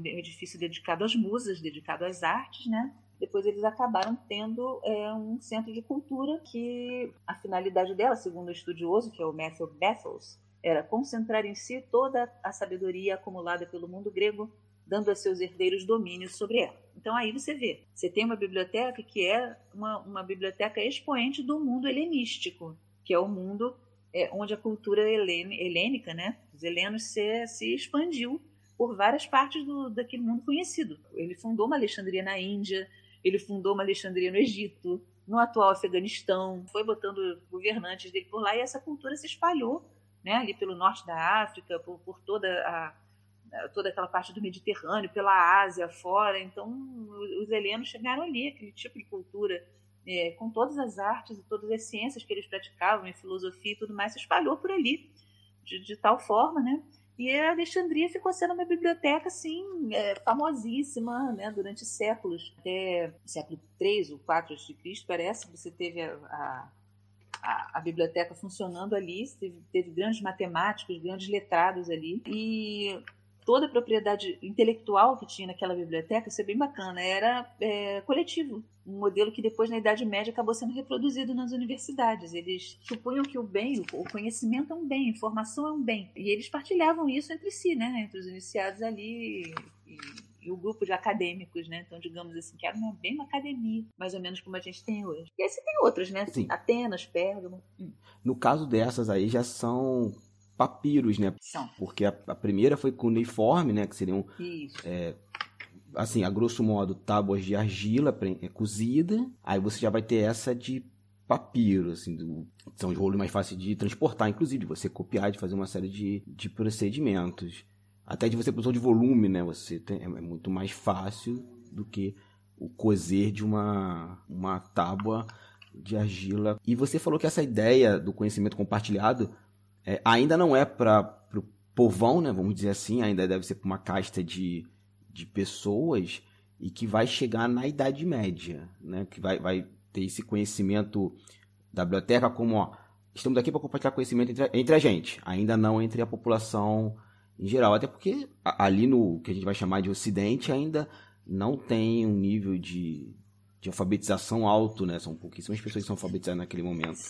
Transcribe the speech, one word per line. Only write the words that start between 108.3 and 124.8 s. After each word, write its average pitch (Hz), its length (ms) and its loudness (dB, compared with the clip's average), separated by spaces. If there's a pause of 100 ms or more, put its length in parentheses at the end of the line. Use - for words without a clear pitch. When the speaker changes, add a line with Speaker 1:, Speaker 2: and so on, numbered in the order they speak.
Speaker 2:
é, 92 80 -8
cozida. 135 800 2 (160)
Aí 98 160 2
você 104 180 0
já 113 120 2
vai 110 120 2
ter 113 140 2
essa 113 380 2
de 127 300 -6 (420)
papiro, 98 640 4
assim, 82 260 -6
do, 82 300 -6 (300)
são 92 140 -2
os 87 60 0
rolos 98 220 2
mais 98 120 0
fáceis 95 300 -2
de 98 160 -2
transportar, 107 520 2
inclusive, 127 320 0
de 90 60 -6
você 80 220 -4
copiar, 101 420 0
de 101 80 -4
fazer 95 160 -4
uma 98 120 -2
série 95 220 -6
de, 101 380 -4
de - 220 -10
procedimentos. 104 1160 -2 (420)
Até - 220 0
de 113 80 2
você, 117 160 0
produção 117 200 0
de 120 60 2
volume, 117 500 6
né? 92 140 2
Você 85 360 -6
tem, 98 200 -6
é, 85 60 -10
é 87 160 -8
muito 85 300 -8
mais 95 200 -2
fácil 107 760 -4 (260)
do 104 140 -10
que 101 300 -4 (420)
o - 140 -10
cozer 101 600 2
de 104 140 -4
uma, 95 840 -2
uma 92 300 -4
tábua 101 680 -2 (480)